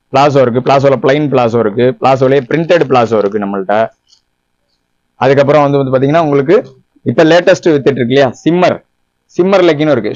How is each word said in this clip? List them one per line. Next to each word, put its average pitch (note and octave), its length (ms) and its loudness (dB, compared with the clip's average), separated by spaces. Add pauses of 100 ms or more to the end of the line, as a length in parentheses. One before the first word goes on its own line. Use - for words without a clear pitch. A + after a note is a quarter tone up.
(140)
பிளாசோ C#3 300 2
இருக்கு, B2 220 -2
பிளாசோல C#3 380 2
பிளைன் C#3+ 280 0
பிளாசோ A#2+ 320 0
இருக்கு, G#2+ 220 -2 (160)
பிளாசோலயே C3 480 0
பிரிண்டட் D#3+ 420 0
பிளாசோ A#2 300 0
இருக்கு G2+ 220 -4
நம்மள்ட்ட. G2+ 340 -4 (1500)
அதுக்கப்புறம் C#3 420 2
வந்து, C#3 140 0
வந்து C3 140 -2
பாத்தீங்கன்னா C#3 320 0
உங்களுக்கு C#3+ 300 0 (560)
இப்ப D#3+ 200 2
லேட்டஸ்ட் F3 400 2
வித்துட்டு C3+ 280 -2
இருக்கு B2 160 -2
இல்லையா C3+ 140 2 (140)
சிம்மர், D#3+ 340 0 (600)
சிம்மர் F#3 320 2
லெகினும் D3+ 260 0
இருக்கு, G#2 200 -4